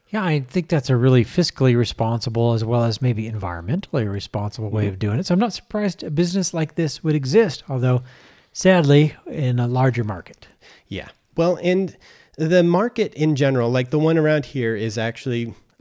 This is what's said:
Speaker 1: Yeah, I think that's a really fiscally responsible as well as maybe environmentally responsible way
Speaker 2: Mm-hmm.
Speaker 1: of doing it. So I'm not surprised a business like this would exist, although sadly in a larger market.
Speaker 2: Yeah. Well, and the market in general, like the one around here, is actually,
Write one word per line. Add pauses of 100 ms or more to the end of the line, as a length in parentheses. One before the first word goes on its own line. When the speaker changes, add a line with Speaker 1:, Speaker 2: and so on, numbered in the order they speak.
(100)
Speaker 1:
Yeah,
I
think
that's
a
really
fiscally
responsible
as
well
as
maybe
environmentally
responsible
way
Speaker 2:
Mm-hmm.
Speaker 1:
of
doing
it.
So
I'm
not
surprised
a
business
like
this
would
exist,
although (500)
sadly (120)
in
a
larger
market. (380)
Speaker 2:
Yeah. (260)
Well,
and (400)
the
market
in
general,
like
the
one
around
here,
is
actually, (260)